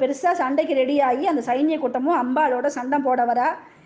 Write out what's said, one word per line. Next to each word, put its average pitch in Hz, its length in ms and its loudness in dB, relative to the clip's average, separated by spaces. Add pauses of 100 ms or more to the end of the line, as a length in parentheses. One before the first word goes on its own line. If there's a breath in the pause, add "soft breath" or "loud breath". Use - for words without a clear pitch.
பெருசா 277 320 0
சண்டைக்கு 311 420 0
ரெடி 269 260 2
ஆகி 262 260 0
அந்த 247 280 0
சைன்ய 311 240 2
கூட்டமும் 262 380 -2
அம்பாளோட 254 500 0
சண்டை 269 320 -2
போட 254 260 0
வரா. 240 240 0 (380 loud breath)